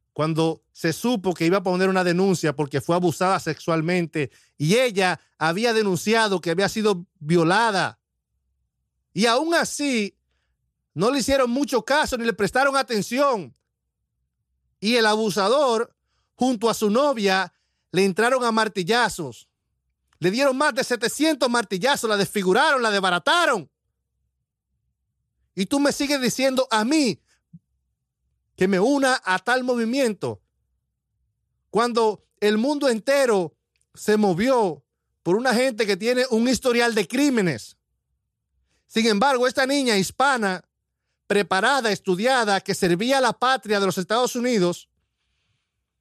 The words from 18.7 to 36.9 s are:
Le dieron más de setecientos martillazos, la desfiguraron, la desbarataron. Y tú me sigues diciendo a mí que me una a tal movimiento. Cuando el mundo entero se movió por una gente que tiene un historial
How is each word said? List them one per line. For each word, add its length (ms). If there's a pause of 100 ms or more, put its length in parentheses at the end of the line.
Le 100
dieron 260
más 180
de 100
setecientos 680
martillazos, 580
la 80
desfiguraron, 640
la 120
desbarataron. 760 (1900)
Y 120
tú 140
me 120
sigues 280
diciendo 500
a 140
mí 360 (1400)
que 120
me 100
una 460
a 160
tal 240
movimiento. 760 (1300)
Cuando 560 (140)
el 180
mundo 320
entero 680 (360)
se 240
movió 680 (400)
por 100
una 180
gente 340
que 100
tiene 340
un 180
historial 460